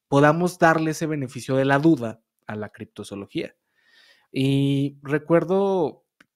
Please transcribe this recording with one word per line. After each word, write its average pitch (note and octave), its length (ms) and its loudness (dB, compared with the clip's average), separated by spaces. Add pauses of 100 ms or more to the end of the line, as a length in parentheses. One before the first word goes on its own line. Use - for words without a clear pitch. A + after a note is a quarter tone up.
podamos D3+ 520 2
darle D#3+ 320 2
ese D#3+ 160 -6
beneficio C3+ 480 -6
de C3+ 100 2
la C#3 140 2
duda A#2+ 420 0 (260)
a A2 80 -10
la G#2 140 -10
criptozoología. - 840 -12 (760)
Y C#3 720 0
recuerdo E3 1000 -2 (300)